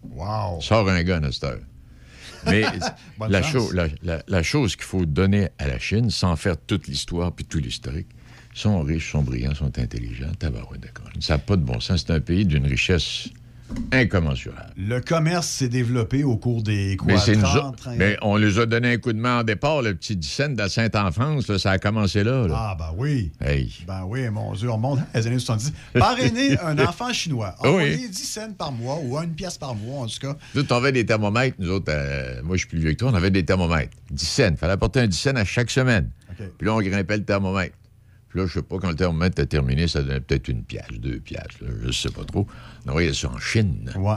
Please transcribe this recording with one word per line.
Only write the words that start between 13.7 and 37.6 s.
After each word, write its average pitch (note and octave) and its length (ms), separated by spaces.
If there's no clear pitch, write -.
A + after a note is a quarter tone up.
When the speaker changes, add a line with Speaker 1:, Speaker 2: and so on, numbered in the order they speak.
Speaker 2:
incommensurable. F2 840
Speaker 1:
Le A#2 240
commerce E3 440
s'est - 220
développé A#2+ 560
au B2 140
cours A#2 260
des, G2 320
quoi, F2+ 120
Speaker 2:
Mais G2 100
c'est G#2 180
nous G#2+ 60
Speaker 1:
trente, B2+ 320
Speaker 2:
autres. - 100
Speaker 1:
trente - 140
Speaker 2:
Mais G2+ 240
on G#2 160
les G#2+ 220
a A#2 60
donné A#2+ 280
un A#2 40
coup A#2+ 140
de G#2+ 60
main A#2+ 240
en - 20
départ, C3+ 380
le A2 120
petit G2 220
dix D2+ 140
cents C#3 180
de C3+ 100
la G#2 120
Sainte-Enfance, A2+ 800
là, G2+ 100
ça G2 120
a F#2+ 60
commencé G#2 460
là, A#2+ 240
là. D2+ 100
Speaker 1:
Ah, G#2 220
ben D#2+ 160
oui. A#2 460
Speaker 2:
Hey. C#2 440
Speaker 1:
Ben F#2+ 200
oui, A#2+ 240
mon G#2 240
Dieu, G#2 160
on A2+ 60
remonte C3 240
à B2+ 60
les A2 80
années B2 120
soixante-dix. A#2+ 340
Parrainer B3 600
Speaker 2:
<laughs> - 40
Speaker 1:
un D3+ 160
enfant - 320
chinois, A#2 480
Speaker 2:
Ah - 40
oui. C3+ 60
Speaker 1:
envoyer D#3+ 380
dix F#3+ 240
cents G#3+ 220
par E3 180
mois B2+ 320
ou B2+ 140
une E3 180
pièce F3+ 220
par C3 180
mois, A#2+ 280
en A2+ 40
tout A2 140
cas. C#3 160
Speaker 2:
Nous, C#3 140
on B2 60
avait C3 180
des A#2+ 120
thermomètres, A2 540
nous F2 100
autres, E2+ 220
euh, C#2 520
moi, F2 120
je E2+ 40
suis - 100
plus E2 100
vieux D#2+ 120
que D2 80
toi, B2 120
on A2 40
avait F#2 160
des F#2 120
thermomètres. E2+ 540
Dix C#2+ 180
cents, G2 280
fallait E2 160
apporter G#2+ 300
un A#2 60
dix F2 120
cents C3+ 160
à A2+ 80
chaque A#2 280
semaine. A#2 380
Speaker 1:
Ok. F#2 180
Speaker 2:
Puis - 100
là, A2 60
on A2 80
grimpait G2 360
le F#2+ 80
thermomètre. G2 500